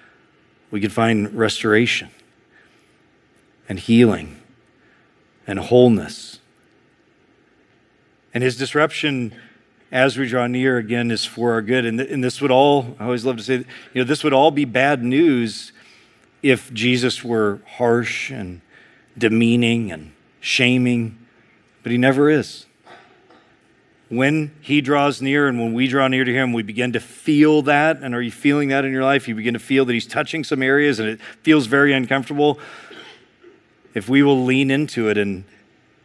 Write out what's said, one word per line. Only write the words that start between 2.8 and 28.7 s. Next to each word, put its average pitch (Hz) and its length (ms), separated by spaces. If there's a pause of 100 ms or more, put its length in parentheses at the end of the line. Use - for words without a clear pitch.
and 92 100
healing 101 580 (1120)
and 98 120
wholeness. 113 800 (1900)
And 120 120
his 127 120
disruption 135 800 (560)
as 127 280
we 135 100
draw 123 180
near, 127 300
again, 120 340
is 110 140
for 117 280
our 113 100
good. 117 240
And, 113 120
th-, 131 120
and 139 120
this 123 200
would 139 80
all, 135 500
I 104 40
always 123 200
love 123 140
to 110 40
say, 127 120
you 123 100 (300)
know, 127 100
this 147 180
would 147 120
all 143 160
be 143 160
bad 131 360
news 123 680 (680)
if 131 320
Jesus 120 500
were 107 420
harsh 120 640
and 92 300 (560)
demeaning 117 720
and 78 220 (280)
shaming, 123 800 (640)
but 113 80
he 120 80
never 135 320
is. - 360 (1400)
When 147 520
he 147 200
draws 143 400
near 139 280
and 123 100
when 113 160
we 127 120
draw 131 220
near 131 160
to 123 80
him, 127 200
we 117 100
begin 113 300
to 113 80
feel 151 600
that. 147 360
And 131 160
are 123 80
you 117 80
feeling 143 380
that 135 160